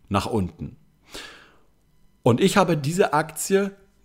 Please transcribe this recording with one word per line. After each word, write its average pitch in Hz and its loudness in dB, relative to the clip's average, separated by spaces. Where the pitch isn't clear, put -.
nach 98 -2
unten. 87 -4
Und - 4
ich 190 4
habe 175 4
diese 156 -2
Aktie 190 -2